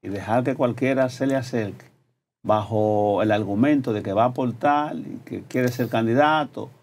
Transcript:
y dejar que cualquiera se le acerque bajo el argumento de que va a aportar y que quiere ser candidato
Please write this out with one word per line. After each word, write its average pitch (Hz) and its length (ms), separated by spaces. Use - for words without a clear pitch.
y 95 80
dejar 101 340
que 135 120
cualquiera 131 520
se 135 200
le 135 100
acerque 113 480
bajo 107 800
el 110 100
argumento 113 600
de 104 100
que 101 80
va 104 120
a 123 40
aportar 135 720
y - 260
que 95 200
quiere 127 260
ser 123 180
candidato 123 840